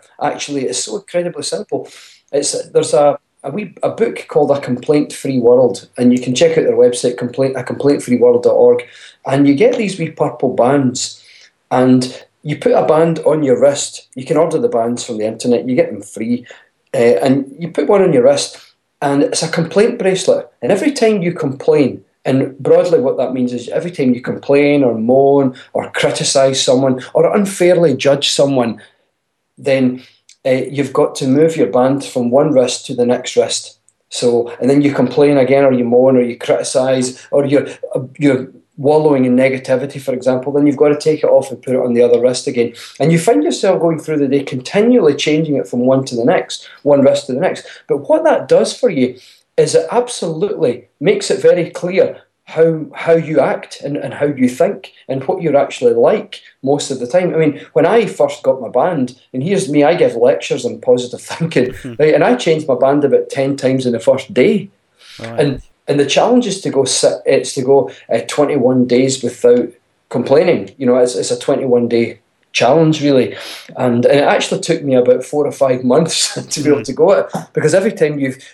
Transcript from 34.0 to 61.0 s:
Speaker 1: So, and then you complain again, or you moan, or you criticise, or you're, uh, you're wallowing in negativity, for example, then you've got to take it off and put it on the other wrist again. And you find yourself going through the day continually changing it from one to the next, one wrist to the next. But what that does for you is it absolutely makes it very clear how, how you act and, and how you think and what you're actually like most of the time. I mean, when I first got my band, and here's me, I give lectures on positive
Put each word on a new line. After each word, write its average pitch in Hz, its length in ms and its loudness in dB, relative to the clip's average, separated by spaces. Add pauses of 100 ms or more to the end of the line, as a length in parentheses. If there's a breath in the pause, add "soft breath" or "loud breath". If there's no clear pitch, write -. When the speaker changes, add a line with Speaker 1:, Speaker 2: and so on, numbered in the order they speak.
Speaker 1:
So, 120 400 -2 (120)
and 123 80 -2
then 143 140 4
you 139 100 2
complain 143 460 2
again, 135 260 4
or 135 80 4
you 123 120 0
moan, 127 320 4
or 123 60 4
you 120 140 -4
criticise, - 920 -2
or 143 160 2
you're, 135 220 0 (260 loud breath)
uh, 135 80 -4 (160)
you're 139 300 0 (280)
wallowing 147 480 2
in 123 120 2
negativity, 131 640 -2
for 131 140 -4
example, 127 360 -2
then 143 160 2
you've 139 100 2
got 147 120 4
to 147 100 0
take 156 240 -2
it - 60 0
off 135 220 2
and 123 120 -14
put 127 120 -4
it 127 60 0
on 123 120 -2
the 117 100 2
other 120 180 4
wrist 123 260 0
again. 117 280 -2 (240 loud breath)
And 160 140 2
you 165 60 4
find 285 260 2
yourself - 360 0
going 165 200 -2
through 156 180 -4
the 143 80 0
day 139 160 0
continually 196 720 2
changing 151 420 -2
it - 120 -4
from 123 120 -4
one 131 260 2
to 123 100 -8
the 117 80 -2
next, - 440 -2 (140 loud breath)
one 143 200 4
wrist 139 240 2
to 127 80 -4
the 135 60 -4
next. - 260 -4 (200 loud breath)
But - 220 -4
what 311 160 2
that 277 240 2
does 190 280 2
for 247 120 0
you 135 300 -2 (380 loud breath)
is 151 180 2
it 165 180 2
absolutely 165 960 -4 (120)
makes 190 300 0
it - 100 -2
very 170 300 2
clear 180 520 -2 (220)
how, 160 500 0
how - 180 0
you 156 280 0
act - 420 -4
and, 143 140 -6
and 139 180 -10
how 147 120 -4
you 127 220 0
think 175 440 -2 (140)
and 131 180 -6
what 175 180 -4
you're 147 140 0
actually 131 360 0
like 143 480 0 (220 soft breath)
most 143 280 -2
of 127 80 -6
the 120 80 -8
time. 175 280 0
I - 20 0
mean, 151 280 0 (100)
when 156 120 2
I 208 200 2
first - 360 -4
got - 180 0
my 113 80 -10
band, 131 520 -2 (120 soft breath)
and 131 100 -6
here's 165 280 -2
me, 147 140 2
I 165 100 4
give 160 220 0
lectures 127 480 0
on 113 160 -6
positive 127 400 -2